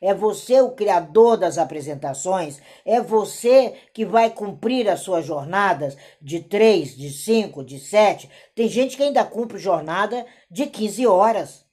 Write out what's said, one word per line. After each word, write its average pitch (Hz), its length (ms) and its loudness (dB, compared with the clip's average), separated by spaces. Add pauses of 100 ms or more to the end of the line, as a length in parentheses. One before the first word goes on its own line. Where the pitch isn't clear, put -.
É 196 120 2
você 220 480 2
o 247 100 2
criador 202 680 4
das 170 200 -2
apresentações. 151 1040 -6 (240)
É 226 160 2
você 226 760 2 (180)
que 220 120 -4
vai 226 240 2
cumprir 208 600 -4
as 175 120 0
suas 170 240 -2
jornadas 160 720 -2 (240)
de 151 180 -8
três, 175 560 2
de 139 160 -14
cinco, 208 540 -2
de 131 140 -16
sete. 202 500 0 (260)
Tem 220 140 0
gente 262 260 -2
que 277 80 -2
ainda 262 220 2
cumpre 220 340 -10
jornada 190 640 -4 (240)
de 214 180 -6
quinze 214 380 -4
horas. 202 680 2